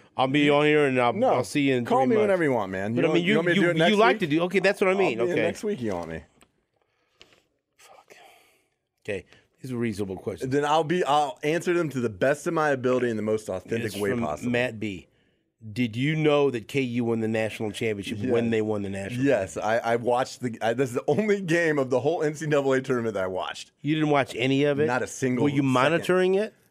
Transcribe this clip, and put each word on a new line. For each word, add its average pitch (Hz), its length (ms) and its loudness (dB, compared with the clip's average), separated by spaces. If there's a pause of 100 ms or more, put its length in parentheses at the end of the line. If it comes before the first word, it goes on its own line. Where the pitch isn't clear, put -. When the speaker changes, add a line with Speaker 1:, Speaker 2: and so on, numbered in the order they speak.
(160)
Speaker 1:
"I'll 123 100 2
be 147 240 4
on 147 160 6
here, 151 200 4
and 131 140 2
I'll, 120 120 4
Speaker 2:
No. 233 220 0
Speaker 1:
I'll 123 100 0
see - 160 -2
you 139 160 2
in 123 80 0
Speaker 2:
Call 226 160 2
Speaker 1:
three 262 80 4
Speaker 2:
me 233 80 4
Speaker 1:
months." 214 80 4
Speaker 2:
whenever 185 180 2
you 143 100 2
want, 98 200 -2
man. 98 180 -2
You 120 60 -2
Speaker 1:
But 165 80 2
I 160 40 2
Speaker 2:
want, 165 60 0
Speaker 1:
mean, 175 100 2
you, 175 60 0
Speaker 2:
you - 60 4
want 170 100 2
me 175 80 2
to 151 60 2
Speaker 1:
you, 165 60 4
Speaker 2:
do 175 40 2
it 165 60 0
next 160 160 4
Speaker 1:
you 208 40 2
like 226 180 4
Speaker 2:
week? 220 60 -6
Speaker 1:
to 185 60 -2
do. 151 160 0
Okay, 180 160 0
that's 196 220 2
what 190 100 2
I 190 40 2
mean. 160 260 0
Speaker 2:
I'll 120 60 0
be 175 60 -2
in - 60 0
Speaker 1:
Okay. 110 80 0
Speaker 2:
next 98 160 -4
week. 107 180 -4
You 110 140 -4
want 85 160 -6
me? 80 140 -10 (1500)
Speaker 1:
Fuck. - 400 -20 (880)
Okay, 98 200 -8 (360)
these 131 120 -12
are 123 40 -6
reasonable 104 400 -4
questions. 113 360 -6
Speaker 2:
Then 143 120 0
I'll 156 200 2
be, 170 200 -2
I'll 139 380 0
answer 165 300 0
them 170 180 0
to 127 100 -4
the 113 100 -2
best 135 360 0
of 170 80 -4
my 156 160 0
ability 127 400 0
in 110 60 -4
the 104 60 -4
most 107 260 -2
authentic 110 380 -4
Speaker 1:
It's 98 100 -6
Speaker 2:
way 101 140 0
Speaker 1:
from 117 120 -2
Speaker 2:
possible. 78 300 -4
Speaker 1:
Matt 120 280 -2
B. 98 280 -8 (640)
Did 113 240 -2
you 143 180 0
know 147 360 2
that 117 180 -6
K 139 140 -2
U 120 240 -2
won 113 140 0
the 113 80 -2
national 110 440 -2
championship 104 460 -4
when 117 260 0
Speaker 2:
Yes. 117 80 0
Speaker 1:
they 110 100 2
won 107 200 -2
the 98 80 -6
national 98 340 -6
Speaker 2:
Yes, 107 300 0
Speaker 1:
championship? 110 300 0
Speaker 2:
I, 117 100 0
I - 20 0
watched 120 440 -2
the. 117 200 -6
I, 113 140 0
this 127 160 -2
is 120 40 -12
the 127 140 -4
only 202 320 2
game 165 380 0
of 131 120 -2
the 127 80 2
whole 160 240 0
N 156 120 -2
C 156 120 -8
double 139 280 2
A 131 60 2
tournament 120 340 -2
that 95 100 0
I - 20 -2
watched. 90 540 -8
Speaker 1:
You 147 140 0
didn't 151 160 0
watch 139 260 2
any 135 280 2
of 143 140 0
it? 151 80 2
Speaker 2:
Not 123 160 0
a 101 40 -4
single 127 380 -2
Speaker 1:
Were 147 40 4
you 139 80 0
Speaker 2:
second. 139 140 2
Speaker 1:
monitoring 180 640 2
it? 208 200 -2 (160)